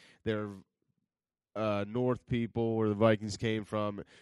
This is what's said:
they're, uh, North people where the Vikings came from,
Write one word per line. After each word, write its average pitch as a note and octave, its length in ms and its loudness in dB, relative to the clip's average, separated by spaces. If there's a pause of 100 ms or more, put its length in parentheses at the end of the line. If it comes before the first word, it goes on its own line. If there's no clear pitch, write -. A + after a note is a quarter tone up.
(240)
they're, G#2 260 -4 (1040)
uh, G#2 320 0
North B2 400 -2
people A#2 480 -2
where A2 140 2
the G#2 60 2
Vikings G#2+ 420 4
came A2 280 -4
from, G#2 380 -4 (180)